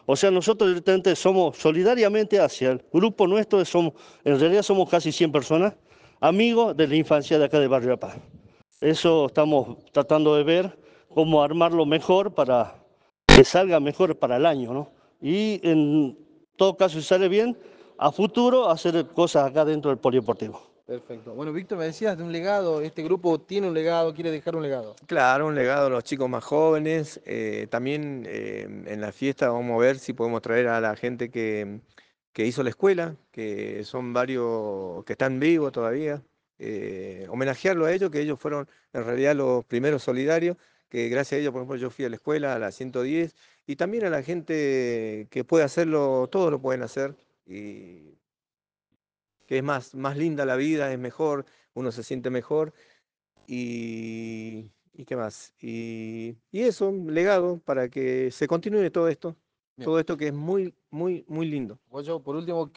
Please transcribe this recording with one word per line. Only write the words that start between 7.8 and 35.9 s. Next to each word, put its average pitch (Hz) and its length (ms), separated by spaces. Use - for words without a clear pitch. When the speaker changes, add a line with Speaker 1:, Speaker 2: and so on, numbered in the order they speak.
Speaker 1:
La 123 80
Paz. - 200
Eso 156 480
estamos 143 500
tratando 151 440
de 147 100
ver 175 340
cómo 156 300
armarlo 165 420
mejor 180 480
para 123 480
que - 160
salga 175 380
mejor 147 360
para 123 200
el 147 80
año, 131 280
¿no? 143 200
Y 202 420
en 151 540
todo 190 200
caso, 175 240
si 147 60
sale 190 220
bien, 226 300
a 147 120
futuro 240 580
hacer 165 400
cosas 156 420
acá 156 120
dentro 147 280
del 127 80
polideportivo. 117 680
Speaker 2:
Perfecto. 120 500
Bueno, 151 180
Víctor, 185 240
me 160 80
decías 170 320
de 165 60
un 170 80
legado, 170 500
este 160 220
grupo 175 360
tiene 196 280
un 165 80
legado, 165 380
quiere 165 180
dejar 156 240
un 160 80
legado. 123 320
Speaker 3:
Claro, 143 420
un 151 60
legado 139 320
a 135 40
los 123 140
chicos 135 260
más 120 140
jóvenes, 156 840
eh, 107 440
también, 135 560
eh, 104 400
en 104 140
la 104 100
fiesta 135 380
vamos 120 260
a 120 100
ver 135 140
si - 140
podemos 117 280
traer 120 260
a 117 140
la 107 140
gente 123 340
que, 107 520
que 113 140
hizo 127 160
la 123 60
escuela, 170 460
que 104 520
son 123 300
varios 110 920
que 113 80
están 131 260
vivos 151 340
todavía, 139 500